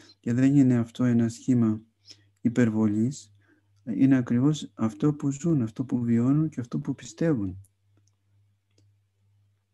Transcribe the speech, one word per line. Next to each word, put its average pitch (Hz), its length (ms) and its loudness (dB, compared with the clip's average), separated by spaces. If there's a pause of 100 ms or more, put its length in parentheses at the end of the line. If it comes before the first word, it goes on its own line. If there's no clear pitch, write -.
(200)
Και 120 140 -4
δεν 131 220 2
είναι 127 220 6
αυτό 117 260 -2
ένα 117 260 2
σχήμα 113 520 0 (600)
υπερβολής, 113 920 0 (500)
είναι 135 320 2
ακριβώς 127 580 0
αυτό 117 400 -2
που 147 180 -4
ζουν, 143 300 -2
αυτό 113 240 -6
που 123 140 -4
βιώνουν 123 500 0
και 147 100 -10
αυτό 123 200 -8
που 143 160 -8
πιστεύουν. 107 640 -6 (2250)